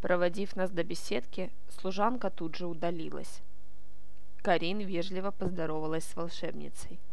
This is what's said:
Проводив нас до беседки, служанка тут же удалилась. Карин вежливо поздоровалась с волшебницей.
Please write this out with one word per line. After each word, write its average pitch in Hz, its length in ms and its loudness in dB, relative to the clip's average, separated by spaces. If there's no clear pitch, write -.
Проводив 180 540 2
нас 185 140 2
до 170 140 0
беседки, 180 680 0
служанка 202 600 0
тут 165 260 0
же 175 120 0
удалилась. 165 720 0
Карин 175 380 2
вежливо 190 520 0
поздоровалась 160 720 0
с - 100 0
волшебницей. 165 840 -2